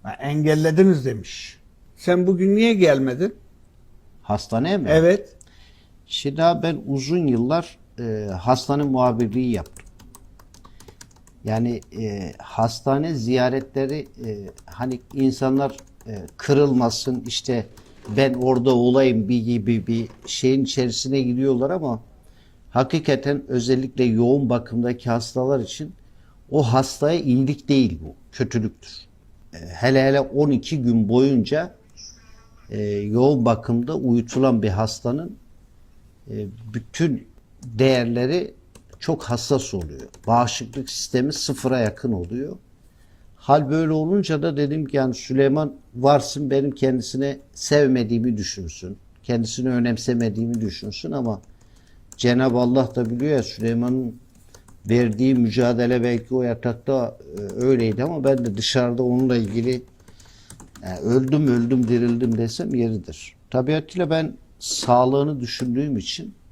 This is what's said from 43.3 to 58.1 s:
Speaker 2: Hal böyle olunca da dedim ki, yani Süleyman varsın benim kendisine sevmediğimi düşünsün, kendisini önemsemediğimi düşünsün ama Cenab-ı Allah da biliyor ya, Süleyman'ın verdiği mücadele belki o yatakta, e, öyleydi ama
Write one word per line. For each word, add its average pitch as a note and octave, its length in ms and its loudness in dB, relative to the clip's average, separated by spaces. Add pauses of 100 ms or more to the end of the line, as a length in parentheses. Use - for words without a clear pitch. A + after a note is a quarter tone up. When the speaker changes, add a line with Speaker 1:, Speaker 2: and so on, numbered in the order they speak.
Speaker 2:
Hal C#3+ 340 2
böyle D#3 220 2
olunca D#3+ 500 0
da D#3 160 -2
dedim D3 280 -2
ki, C#3 120 -2
yani C3 160 2
Süleyman C#3 600 2 (220)
varsın C#3 540 2
benim C#3 220 0
kendisine C3+ 680 -2 (140)
sevmediğimi B2 840 2
düşünsün, F#2 600 -10 (260)
kendisini B2 460 -2
önemsemediğimi A#2 920 -2
düşünsün G#2 500 -8
ama A#2 300 -4 (760)
Cenab-ı B2 400 2
Allah B2 380 2
da A#2+ 140 -2
biliyor B2 220 -2
ya, C3 120 0
Süleyman'ın A#2 720 -4 (760)
verdiği A#2+ 460 2
mücadele A#2+ 680 2
belki A#2+ 320 -2
o B2+ 60 0
yatakta, A#2+ 760 -4 (200)
e, G2+ 40 -8
öyleydi A#2 600 0
ama D#3 200 -4